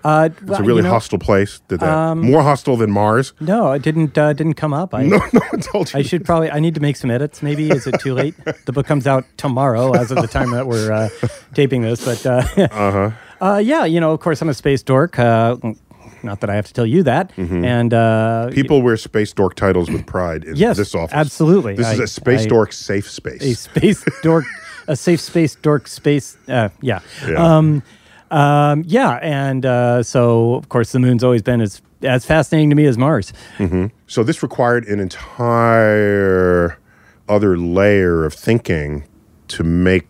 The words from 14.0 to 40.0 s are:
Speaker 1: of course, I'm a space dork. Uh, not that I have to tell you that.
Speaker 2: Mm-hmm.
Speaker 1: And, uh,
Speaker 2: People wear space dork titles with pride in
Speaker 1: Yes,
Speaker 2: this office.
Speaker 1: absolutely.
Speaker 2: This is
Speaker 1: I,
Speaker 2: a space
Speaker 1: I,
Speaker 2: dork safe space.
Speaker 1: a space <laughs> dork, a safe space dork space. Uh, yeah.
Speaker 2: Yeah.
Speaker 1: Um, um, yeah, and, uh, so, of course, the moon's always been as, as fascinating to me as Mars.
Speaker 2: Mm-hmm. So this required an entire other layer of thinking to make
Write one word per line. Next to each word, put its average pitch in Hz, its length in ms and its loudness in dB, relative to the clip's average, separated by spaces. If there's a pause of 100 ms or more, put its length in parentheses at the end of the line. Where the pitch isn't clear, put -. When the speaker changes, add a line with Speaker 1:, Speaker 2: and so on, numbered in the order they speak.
Speaker 1:
of 151 80 -4
course, 160 200 -2
I'm 160 80 -2
a 143 40 -2
space 139 300 -2
dork. 135 360 0
Uh, 117 380 2 (680)
not 101 140 -10
that 101 100 -6
I 101 60 -2
have 104 120 -4
to - 60 -20
tell 120 120 0
you 147 180 2
that. 147 320 0
Speaker 2:
Mm-hmm. 87 300 -4
Speaker 1:
And, 120 280 0
uh, 113 600 2
Speaker 2:
People 135 280 2
wear 120 140 2
space 107 380 -4
dork 95 220 0
titles 90 360 0
with - 140 -6
pride 82 400 -6
in 80 100 -10
Speaker 1:
Yes, 208 220 2
Speaker 2:
this 104 180 -4
office. 85 180 -6
Speaker 1:
absolutely. 151 600 0
Speaker 2:
This 113 160 -2
is 110 80 0
Speaker 1:
I, 123 40 -2
Speaker 2:
a 104 40 -4
space 113 380 0
Speaker 1:
I, - 0 -
Speaker 2:
dork 110 260 2
safe - 400 -6
space. - 300 -14
Speaker 1:
a 135 140 -2
space - 580 0
<laughs> - 100 -16
dork, 160 220 2 (420)
a 151 80 -2
safe 170 240 0
space - 360 -2
dork 147 340 0
space. - 480 -2 (100)
Uh, 120 220 -2 (100)
yeah. 110 220 -4 (260)
Speaker 2:
Yeah. 165 300 4
Speaker 1:
Um, 156 260 2 (480)
um, 147 560 2
yeah, 180 340 0
and, 139 440 -2
uh, 123 360 2
so, 117 520 2
of - 160 -6
course, 120 240 -2
the 127 60 2
moon's 127 260 2
always 123 160 4
been 120 180 0
as, 104 220 -4 (220)
as 127 220 0
fascinating 156 440 2
to 147 80 4
me 151 80 4
as 120 120 2
Mars. 127 360 0 (240)
Speaker 2:
Mm-hmm. 92 300 0 (200)
So - 160 -2
this 151 180 -2
required 120 460 0
an 104 140 -2
entire 104 1800 2 (480)
other 101 300 2
layer 87 640 2
of 76 100 -4
thinking 76 680 -2 (460)
to - 160 -6
make 90 440 2